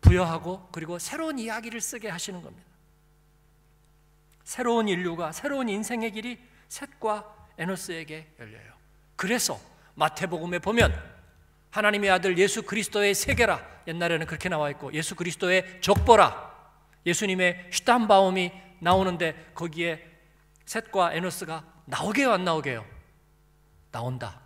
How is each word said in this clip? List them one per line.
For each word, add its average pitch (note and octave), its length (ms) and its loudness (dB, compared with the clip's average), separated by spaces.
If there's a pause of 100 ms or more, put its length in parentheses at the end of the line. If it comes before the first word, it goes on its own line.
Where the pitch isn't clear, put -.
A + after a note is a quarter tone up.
부여하고 F3+ 640 4
그리고 E3+ 280 -10
새로운 D4+ 400 -6
이야기를 A3+ 420 -8
쓰게 A3+ 280 -8
하시는 F3+ 340 -8
겁니다. - 240 -20 (1800)
새로운 A#3 440 0
인류가, F3 440 -2
새로운 C4+ 360 -4
인생의 A3 440 -4
길이 A3+ 260 -10 (300)
셋과 - 680 -8 (240)
에노스에게 D#3+ 800 -10
열려요. G#2+ 360 -20 (420)
그래서 F#3 420 -2 (360)
마태복음에 E3+ 640 -2
보면 G#3+ 340 4 (760)
하나님의 G#3 400 2
아들 F#3 280 4
예수 G3 240 2
그리스도의 G3+ 520 0
세계라, G3+ 520 0 (200)
옛날에는 E3+ 400 -2
그렇게 D#3+ 220 -6
나와 D3+ 220 -2
있고, C#3 220 -12
예수 D#3 220 -4
그리스도의 F3+ 680 -2
족보라, G3+ 720 6 (540)
예수님의 F3+ 680 0
슈탄바움이 G3 800 4 (280)
나오는데 F3 720 0
거기에 E3 520 -6 (600)
셋과 - 480 -2
에노스가 D#3+ 500 -6 (220)
나오게요, G#3+ 460 0
안 F#3 120 2
나오게요? C#3+ 400 -2 (1040)
나온다. A#2+ 560 -8